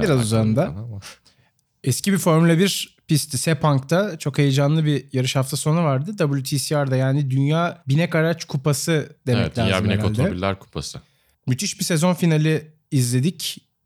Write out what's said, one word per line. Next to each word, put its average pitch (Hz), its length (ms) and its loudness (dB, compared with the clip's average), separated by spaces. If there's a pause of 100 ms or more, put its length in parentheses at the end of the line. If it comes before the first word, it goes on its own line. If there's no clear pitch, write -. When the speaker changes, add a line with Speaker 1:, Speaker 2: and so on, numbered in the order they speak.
Speaker 1:
biraz 196 60 2
Speaker 2:
alakalı 135 120 4
bir 113 40 0
Speaker 1:
uzağında. 110 420 0
Speaker 2:
konu 78 160 -8
ama. 110 160 -12 (840)
Speaker 1:
Eski 160 300 0
bir 196 40 2
Formula 165 420 4
bir - 360 -2 (120)
pisti - 300 0
Sepang'da 165 840 0
çok 139 180 -6
heyecanlı 143 480 2
bir 143 280 0
yarış 127 220 0
hafta 135 220 -2
sonu 156 260 0
vardı. 147 340 -2
W 139 260 0
T 139 140 -4
C 143 280 -2
R'da, 131 100 0
yani 135 360 0
Dünya 151 560 0
Binek 165 280 0
Araç 165 300 0
Kupası 151 720 -2 (120)
demek 120 140 2
Speaker 2:
Evet, 80 140 -2
Dünya 113 120 0
Speaker 1:
lazım 95 180 2
Speaker 2:
Binek 107 120 2
Speaker 1:
herhalde. 107 240 0
Speaker 2:
Otomobiller 98 380 -2
Kupası. - 420 -12 (460)
Speaker 1:
Müthiş 139 320 -4
bir - 60 -4
sezon 180 280 2
finali 156 580 2 (200)
izledik. 127 680 0 (280)